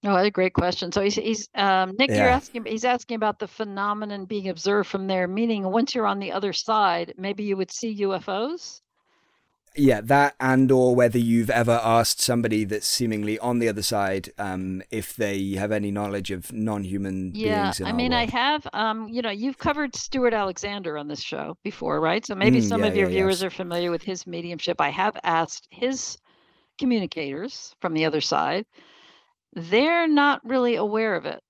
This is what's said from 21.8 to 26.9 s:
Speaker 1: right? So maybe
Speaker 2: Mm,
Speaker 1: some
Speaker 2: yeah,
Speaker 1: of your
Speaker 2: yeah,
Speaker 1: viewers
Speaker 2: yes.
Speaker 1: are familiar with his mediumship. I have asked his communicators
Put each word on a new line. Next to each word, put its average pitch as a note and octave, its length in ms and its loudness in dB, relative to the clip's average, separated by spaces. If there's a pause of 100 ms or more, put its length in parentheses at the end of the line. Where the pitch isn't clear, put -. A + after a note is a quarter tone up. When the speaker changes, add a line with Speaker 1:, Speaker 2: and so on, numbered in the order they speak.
Speaker 1:
right? E3 260 2
So G#3 100 -8
maybe A3 260 6
Speaker 2:
Mm, G#3 80 2
Speaker 1:
some G#3+ 140 0
Speaker 2:
yeah, G#3+ 40 2
Speaker 1:
of F#3+ 80 0
your G3 140 4
Speaker 2:
yeah, F#3 60 0
Speaker 1:
viewers F#3+ 260 2
Speaker 2:
yes. F#3+ 60 -2
Speaker 1:
are - 20 -4
familiar F3 420 -4
with E3 100 -4
his F#3 240 -8
mediumship. F3 540 -6
I C#3+ 120 2
have F#3 340 -2
asked E3 460 0
his - 460 -4 (640)
communicators F#3 1000 -2